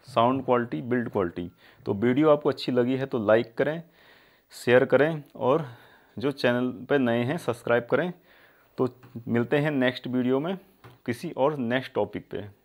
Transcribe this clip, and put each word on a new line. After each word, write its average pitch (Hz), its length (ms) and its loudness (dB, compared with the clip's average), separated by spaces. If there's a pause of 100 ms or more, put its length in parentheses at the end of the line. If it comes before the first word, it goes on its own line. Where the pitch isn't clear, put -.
साउंड 127 420 0
क्वालिटी, 123 360 0
बिल्ड 120 280 -2
क्वालिटी। 90 420 -2 (340)
तो 113 80 -2
वीडियो 123 360 4
आपको 147 200 4
अच्छी 131 220 -4
लगी 123 240 2
है 131 100 -4
तो 120 200 -4
लाइक 110 320 4
करें, 156 260 -2 (680)
शेयर 127 340 4
करें, 143 380 2 (120)
और 135 320 0 (520)
जो 131 120 -2
चैनल 123 580 -2
पे 143 80 2
नए 120 260 2
हैं 143 140 -4
सब्सक्राइब 120 540 -2
करें। 165 220 -2 (640)
तो 127 120 0 (380)
मिलते 120 300 0
हैं 147 140 0
नेक्स्ट 127 360 -2
वीडियो 127 320 0
में 180 180 -6 (480)
किसी 135 260 -8
और 143 260 0
नेक्स्ट 127 360 -4
टॉपिक - 380 -4
पे। 101 140 -8 (200)